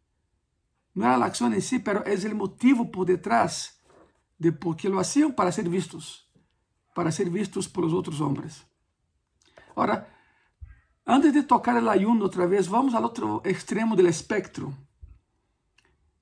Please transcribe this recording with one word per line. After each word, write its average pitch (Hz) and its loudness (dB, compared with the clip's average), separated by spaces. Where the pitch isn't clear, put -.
no 196 -2
era 254 4
la 226 2
acción 233 -2
en 190 0
sí, - -2
pero 208 -2
es 196 -2
el 214 -6
motivo 226 0
por 185 -4
detrás - 0
de 170 2
por 165 -4
qué 196 -6
lo 190 0
hacían, 277 2
para 185 0
ser 175 -4
vistos, - -6
para 165 0
ser 180 -2
vistos 190 -4
por 175 -2
los 165 0
otros 170 -4
hombres. - -6
Ahora, - -2
antes 277 6
de 285 4
tocar 240 2
el 233 2
ayuno 208 2
otra 180 0
vez, 180 2
vamos 240 2
al 220 0
otro 220 -4
extremo 202 -2
del 175 6
espectro. 165 -4